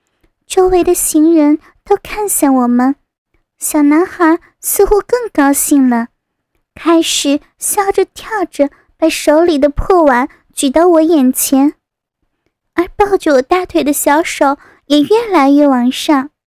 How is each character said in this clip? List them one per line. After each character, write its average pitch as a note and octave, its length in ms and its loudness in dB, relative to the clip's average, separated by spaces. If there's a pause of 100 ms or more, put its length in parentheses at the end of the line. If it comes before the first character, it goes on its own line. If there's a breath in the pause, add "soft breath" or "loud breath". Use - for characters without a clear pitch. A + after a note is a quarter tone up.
(480)
周 F#4 220 2
围 F4+ 140 2
的 F4 120 0
行 D#4+ 400 0
人 D4+ 240 2 (240 soft breath)
都 G4+ 140 -2
看 G#4 300 -8
向 C#4 280 0
我 B3 120 0
们， B3 280 0 (600)
小 - 260 -2
男 D4+ 220 2
孩 E4+ 340 -2 (220 soft breath)
似 - 240 0
乎 G#4 160 2
更 A#4+ 280 -4
高 C#4 220 2
兴 C#4 360 0
了， A#3+ 200 -2 (680)
开 E4 280 0
始 D4 400 -2 (180 soft breath)
笑 G4 320 -4
着 F#4+ 140 0
跳 - 400 -8
着 C#4+ 240 -4 (260 soft breath)
把 D#4+ 140 -2
手 D4+ 320 0
里 E4+ 180 0
的 D4 100 2
破 F4 340 0
碗 C4+ 260 0 (240 soft breath)
举 C#4+ 160 -4
到 D#4 180 2
我 E4 140 4
眼 D#4 300 2
前， C#4 420 0 (1000)
而 F4 220 -4
抱 G4+ 220 0
着 D#4 180 0
我 C4 60 2
大 F4+ 240 -2
腿 D#4+ 180 -4
的 C4+ 80 -2
小 D4 320 0
手 C#4+ 340 -2 (280 soft breath)
也 D4 160 2
越 A4 280 0
来 C#4+ 220 2
越 D4 160 4
往 B3+ 240 0
上。 C#4 400 -2 (180)